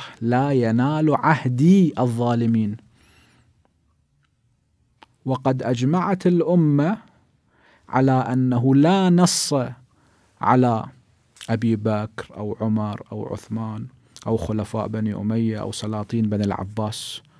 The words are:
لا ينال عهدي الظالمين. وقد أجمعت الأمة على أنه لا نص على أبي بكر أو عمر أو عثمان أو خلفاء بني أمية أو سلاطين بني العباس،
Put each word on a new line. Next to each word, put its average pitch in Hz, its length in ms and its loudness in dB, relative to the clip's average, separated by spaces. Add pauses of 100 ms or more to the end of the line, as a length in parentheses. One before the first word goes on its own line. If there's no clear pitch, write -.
(200)
لا 123 300 0
ينال 135 640 2
عهدي 151 840 4
الظالمين. 117 800 0 (2500)
وقد 131 380 -2
أجمعت 160 640 0
الأمة 165 720 2 (880)
على 131 240 2
أنه 127 600 2
لا 180 360 4
نص 175 440 2 (840)
على 120 440 2 (640)
أبي 113 260 0
بكر 107 600 -6
أو 104 240 -8
عمر 107 420 -2 (100)
أو 107 200 -10
عثمان 110 540 -10 (400)
أو 113 100 0
خلفاء 107 500 -4
بني 110 280 -4
أمية 110 460 -2
أو 104 120 -8
سلاطين 107 560 -4
بني 104 160 -2
العباس، 107 760 -6 (180)